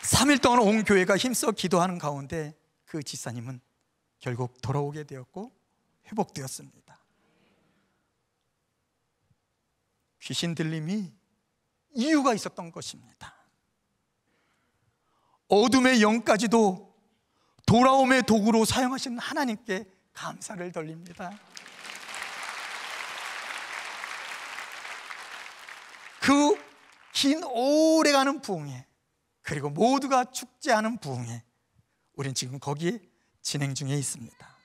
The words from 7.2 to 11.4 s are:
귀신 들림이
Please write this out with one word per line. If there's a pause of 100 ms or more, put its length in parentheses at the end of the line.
귀신
들림이 (800)